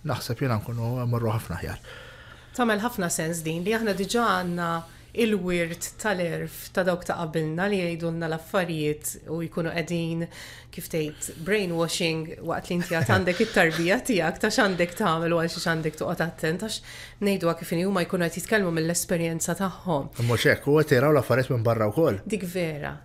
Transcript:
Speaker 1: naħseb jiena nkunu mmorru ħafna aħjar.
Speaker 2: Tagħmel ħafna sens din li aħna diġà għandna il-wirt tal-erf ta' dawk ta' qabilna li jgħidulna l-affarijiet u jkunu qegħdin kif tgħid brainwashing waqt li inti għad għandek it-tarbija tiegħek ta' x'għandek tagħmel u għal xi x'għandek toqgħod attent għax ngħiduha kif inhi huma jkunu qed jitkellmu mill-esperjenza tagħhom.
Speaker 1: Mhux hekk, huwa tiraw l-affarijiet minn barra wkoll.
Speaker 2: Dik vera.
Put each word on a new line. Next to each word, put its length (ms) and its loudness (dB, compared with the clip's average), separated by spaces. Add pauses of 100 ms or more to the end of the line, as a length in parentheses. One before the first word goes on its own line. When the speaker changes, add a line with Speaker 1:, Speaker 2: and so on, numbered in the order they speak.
Speaker 1:
naħseb 440 -4
jiena 160 2
nkunu 380 -4
mmorru 340 0
ħafna 240 -4
aħjar. 220 -8 (720)
Speaker 2:
Tagħmel 320 2
ħafna 260 -2
sens 320 -2
din 240 -4
li 80 0
aħna 240 0
diġà 320 0
għandna 440 0 (400)
il-wirt 840 0
tal-erf 800 -4
ta' 100 2
dawk 240 2
ta' 80 -2
qabilna 560 -2
li 80 0
jgħidulna 480 -2
l-affarijiet 840 -2 (160)
u 120 -4
jkunu 300 -4
qegħdin 540 -2 (440)
kif 220 -12
tgħid 480 -4
brainwashing 1040 0
waqt 320 -4
li 40 0
inti 220 -2
għad 160 4
għandek 300 4
it-tarbija 580 4
tiegħek 400 0
ta' 80 4
x'għandek 480 2
tagħmel 380 2
u 20 4
għal 140 0
xi 100 -6
x'għandek 380 0
toqgħod 240 -2
attent 420 -2
għax 140 -6 (380)
ngħiduha 420 2
kif 120 -8
inhi 140 2
huma 160 2
jkunu 240 0
qed 140 -4
jitkellmu 340 2
mill-esperjenza 800 0
tagħhom. 640 -2
Speaker 1:
Mhux 340 2
hekk, 160 2
huwa 160 6
tiraw 320 6
l-affarijiet 400 2
minn 80 0
barra 260 4
wkoll. 380 2
Speaker 2:
Dik 240 -4
vera. 540 -4